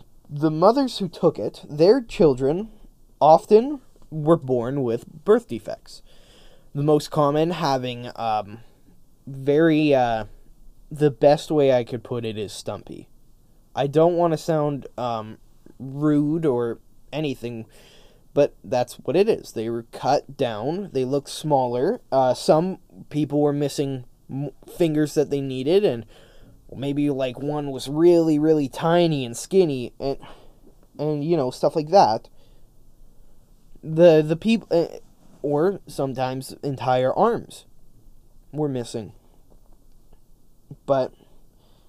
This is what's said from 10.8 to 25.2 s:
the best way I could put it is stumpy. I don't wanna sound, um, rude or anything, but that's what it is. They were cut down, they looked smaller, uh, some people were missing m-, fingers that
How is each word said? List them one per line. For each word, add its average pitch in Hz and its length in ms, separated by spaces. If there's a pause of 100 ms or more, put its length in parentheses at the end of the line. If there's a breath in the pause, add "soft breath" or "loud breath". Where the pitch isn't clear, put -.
the 147 200
best 147 400
way 143 220
I 123 100
could 117 200
put 120 220
it 107 120
is 101 140
stumpy. - 560 (680)
I 131 120
don't 160 300
wanna 170 200
sound, 147 500 (100)
um, 113 400 (420)
rude 147 640
or 120 340 (320)
anything, 120 540 (680 soft breath)
but 143 300
that's 123 320
what - 200
it 202 140
is. - 240
They 113 160
were 117 220
cut 143 460
down, 135 540
they 131 140
looked 139 240
smaller, 135 720 (100)
uh, 131 220
some 170 460 (300)
people 147 320
were 147 120
missing 139 520 (240)
m-, 139 220 (260)
fingers 151 360
that 147 160